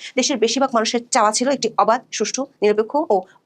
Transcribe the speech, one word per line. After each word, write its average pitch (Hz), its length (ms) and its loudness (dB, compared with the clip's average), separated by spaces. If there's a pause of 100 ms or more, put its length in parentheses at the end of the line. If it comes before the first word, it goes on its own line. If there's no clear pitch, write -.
(160)
দেশের 254 200 0
বেশিরভাগ 233 380 0
মানুষের 226 260 0 (100)
চাওয়া 220 220 2
ছিল 247 160 -2
একটি 269 200 -2 (100)
অবাধ, 220 220 4 (120)
সুষ্ঠু, 247 340 -4 (160)
নিরপেক্ষ 208 340 0 (140)
ও 190 120 2 (240)